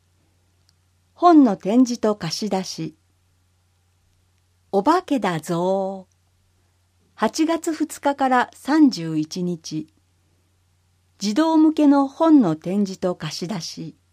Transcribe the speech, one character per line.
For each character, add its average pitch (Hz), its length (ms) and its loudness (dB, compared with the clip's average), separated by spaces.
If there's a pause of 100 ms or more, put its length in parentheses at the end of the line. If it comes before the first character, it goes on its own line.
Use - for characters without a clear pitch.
(1160)
本 330 300 6
の 202 120 2
展 233 300 2
示 240 140 -6
と 208 160 0
貸 165 200 -8
し 208 140 -6
出 190 140 -2
し。 160 320 -12 (1800)
お 196 100 0
化 339 200 2
け 285 160 -4
だ 180 220 -4
ぞ 190 720 -4
ー。 - 40 -20 (1000)
八 262 320 -2
月 330 260 -4
二 - 280 -8
日 277 140 -2
か 269 140 -2
ら 247 240 0
三 294 380 2
十 165 260 -6
一 156 260 -6
日。 165 460 -8 (1300)
児 208 160 -6
童 320 220 2
向 311 160 4
け 302 140 2
の 277 220 4
本 311 340 4
の 160 140 0
展 196 280 -4
示 185 160 -10
と 180 140 -4
貸 156 220 -10
し 175 120 -10
出 196 120 -8
し。 - 360 -14 (160)